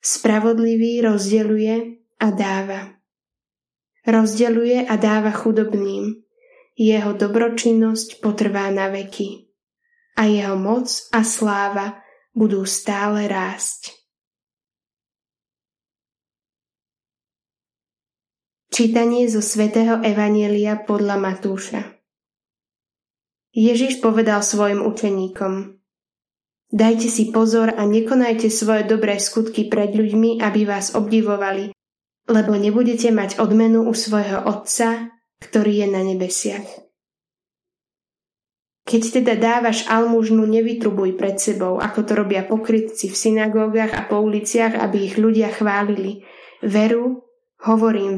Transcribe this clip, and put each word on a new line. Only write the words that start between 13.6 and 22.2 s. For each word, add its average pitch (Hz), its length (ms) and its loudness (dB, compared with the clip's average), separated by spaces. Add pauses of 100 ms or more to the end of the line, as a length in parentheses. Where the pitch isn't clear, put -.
Čítanie 233 560 2
zo 214 80 0
svätého 226 640 0
Evanjelia 208 800 0
podľa 202 320 0
Matúša. 196 800 -6 (1600)